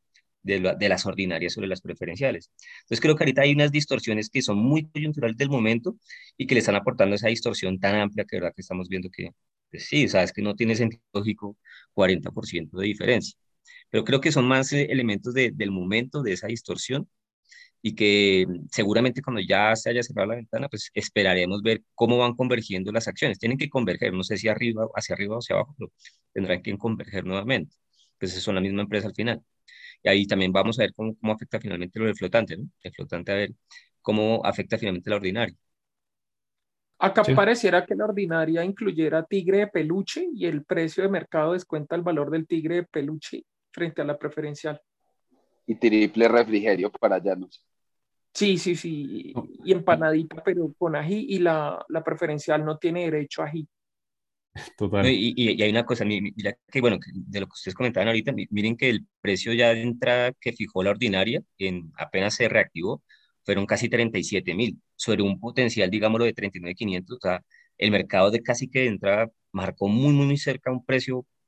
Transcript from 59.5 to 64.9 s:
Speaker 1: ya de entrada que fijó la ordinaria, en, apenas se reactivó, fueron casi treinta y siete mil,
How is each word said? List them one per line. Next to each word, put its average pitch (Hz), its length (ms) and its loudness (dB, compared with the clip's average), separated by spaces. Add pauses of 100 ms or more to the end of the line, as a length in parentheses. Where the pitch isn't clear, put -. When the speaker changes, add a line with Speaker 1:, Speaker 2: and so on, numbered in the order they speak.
Speaker 1:
ya 117 220 6
de 113 80 -2
entrada 123 580 0
que 117 120 -4
fijó 92 300 -4
la 98 80 4
ordinaria, 104 520 0 (160)
en, 90 380 -6
apenas 98 380 -2
se 117 140 0
reactivó, 98 540 -2 (420)
fueron 98 220 0
casi 113 220 0
treinta 113 300 0
y 82 60 -2
siete 92 300 -4
mil, 107 260 -2 (160)